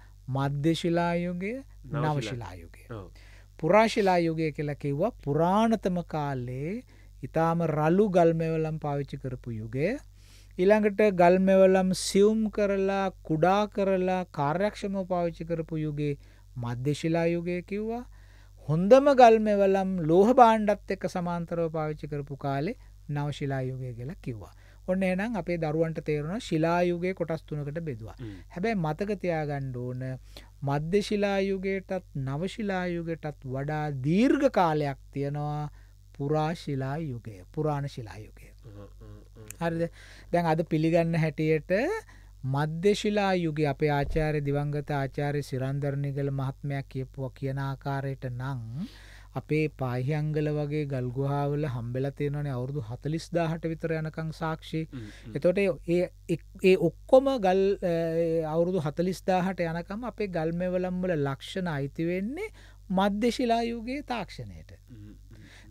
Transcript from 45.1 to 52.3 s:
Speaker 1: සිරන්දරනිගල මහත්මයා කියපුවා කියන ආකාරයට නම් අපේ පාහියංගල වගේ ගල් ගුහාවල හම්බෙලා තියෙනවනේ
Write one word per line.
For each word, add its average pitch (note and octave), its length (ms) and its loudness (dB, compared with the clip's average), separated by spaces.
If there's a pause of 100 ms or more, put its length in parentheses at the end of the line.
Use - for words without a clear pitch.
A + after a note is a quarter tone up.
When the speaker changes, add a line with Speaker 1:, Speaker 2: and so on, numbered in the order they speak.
Speaker 1:
සිරන්දරනිගල C#3 880 -4
මහත්මයා C3+ 520 -6
කියපුවා C3 480 -8
කියන C3+ 280 -6
ආකාරයට C#3 680 -6
නම් B2+ 320 -6 (680)
අපේ D#3 400 -2
පාහියංගල D3+ 800 -2
වගේ D3 360 -2
ගල් C3 240 -4
ගුහාවල C#3+ 580 -2
හම්බෙලා B2 440 -4
තියෙනවනේ D3 400 -4